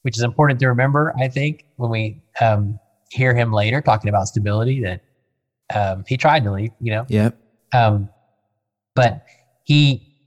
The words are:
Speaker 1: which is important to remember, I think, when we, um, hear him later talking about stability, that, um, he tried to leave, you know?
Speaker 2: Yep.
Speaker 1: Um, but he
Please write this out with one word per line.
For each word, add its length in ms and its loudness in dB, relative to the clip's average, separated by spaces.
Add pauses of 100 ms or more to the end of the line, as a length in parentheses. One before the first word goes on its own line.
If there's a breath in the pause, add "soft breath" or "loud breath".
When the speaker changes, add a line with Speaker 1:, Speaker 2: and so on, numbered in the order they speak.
Speaker 1:
which 160 -4
is 60 0
important 380 2
to 60 2
remember, 520 0
I 80 -2
think, 380 -6 (100)
when 160 -6
we, 320 -6 (180)
um, 380 0 (320)
hear 240 0
him 180 0
later 280 0
talking 280 0
about 180 0
stability, 540 -2
that, 200 -6 (760)
um, 320 -2
he 100 -2
tried 280 2
to 60 -2
leave, 280 -4
you 120 -4
know? 160 -4
Speaker 2:
Yep. 300 0 (360)
Speaker 1:
Um, 360 2 (840)
but 300 0 (380 soft breath)
he 520 2 (120)